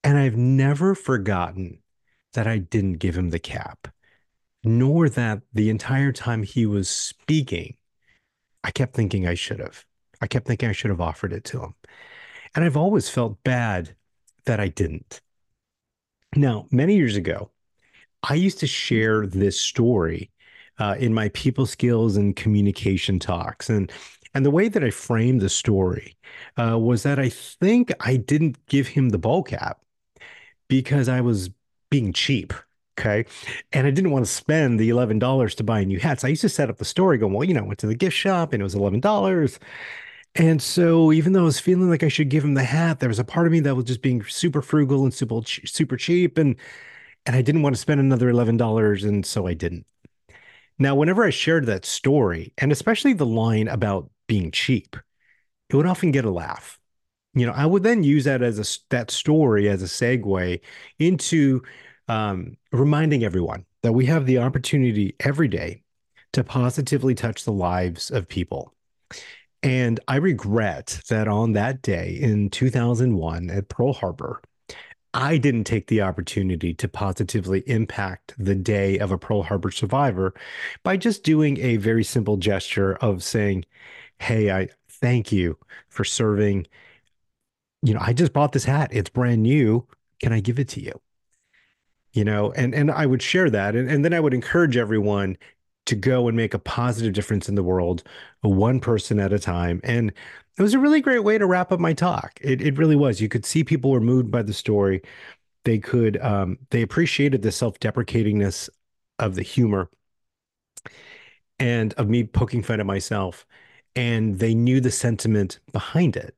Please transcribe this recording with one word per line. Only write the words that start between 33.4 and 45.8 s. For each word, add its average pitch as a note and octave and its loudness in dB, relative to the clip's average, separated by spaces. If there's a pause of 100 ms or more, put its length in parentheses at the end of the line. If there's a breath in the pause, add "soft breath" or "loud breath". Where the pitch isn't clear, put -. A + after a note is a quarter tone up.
And C3+ 2
I C#3+ 4
didn't F3 2
want C3 2
to - -6
spend D3 2
the A2+ 2
eleven A2+ 2
dollars B2 2
to - -6
buy G#2+ 0
a G2 0
new F#2+ -2
hat. D3 -2
So B2+ -2
I - 0
used D#3 0
to A3 2
set C#3 0
up A2 -8
the G#2+ -8
story F3+ 2
going, G#2 2
"Well, G#2+ -2
you F#3 0
know, B2+ 2
I G2 -6
went G2+ -8
to G#2+ -2
the A2 0
gift F3 -2
shop F3 0
and A2 -2
it - -2
was F#2+ -4
eleven G2+ 0
dollars." F#3+ 2 (760 loud breath)
And D#3+ 4
so E3 4
even D#3+ 4
though F#3+ 6
I F3 4
was D3+ 2
feeling F3+ 4
like E3+ 2
I D#3+ 4
should C#3+ 0
give C#3+ 2
him C#3+ 2
the C3+ 2
hat, D3+ 0
there B2+ 0
was G#2+ 0
a A#2+ -2
part E3+ 0
of D#3+ 4
me E3 4
that C#3 2
was B2+ -2
just A#2+ -4
being B2 2
super D3+ -2
frugal C#3 2
and C3 2
super A2+ -4
ch-, - -10
super C3 -2